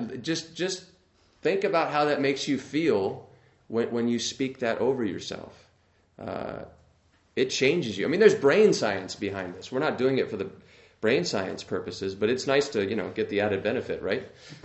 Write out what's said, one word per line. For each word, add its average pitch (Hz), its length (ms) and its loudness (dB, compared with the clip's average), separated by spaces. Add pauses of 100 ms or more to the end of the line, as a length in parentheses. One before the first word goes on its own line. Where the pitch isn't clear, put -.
(220)
just, 160 320 -6
just 185 300 -6 (580)
think 196 220 2
about 165 260 2
how 147 160 2
that 135 140 2
makes 139 260 0
you 139 120 2
feel 127 720 0 (400)
when, 113 220 0
when 117 180 0
you 120 100 2
speak 131 420 -4
that 113 180 0
over 123 260 2
yourself. - 640 -8 (500)
Uh, 95 420 -8 (760)
it 131 140 2
changes 131 480 0
you. 98 60 -2
I - 40 0
mean, 175 120 0
there's 220 140 10
brain 175 380 6
science 98 420 -2
behind 95 400 -6
this. - 180 -14
We're 131 80 -2
not 131 180 0
doing 131 200 2
it - 120 -2
for 110 60 -4
the 95 140 -6 (500)
brain 139 240 4
science 101 400 -4
purposes, 95 500 -6
but 104 140 0
it's 127 180 -2
nice 139 240 2
to, 98 180 0
you 113 60 -2
know, 92 160 -4
get 107 180 -2
the 101 120 0
added 101 220 0
benefit, 104 400 -2
right? 101 260 -2 (360)